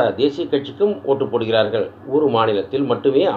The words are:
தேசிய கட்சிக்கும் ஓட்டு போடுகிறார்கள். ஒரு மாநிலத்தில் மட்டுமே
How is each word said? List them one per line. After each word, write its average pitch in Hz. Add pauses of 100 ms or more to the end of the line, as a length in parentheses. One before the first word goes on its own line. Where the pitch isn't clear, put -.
(140)
தேசிய 143
கட்சிக்கும் 143 (100)
ஓட்டு 135
போடுகிறார்கள். 110 (200)
ஒரு 143
மாநிலத்தில் 113
மட்டுமே 131 (140)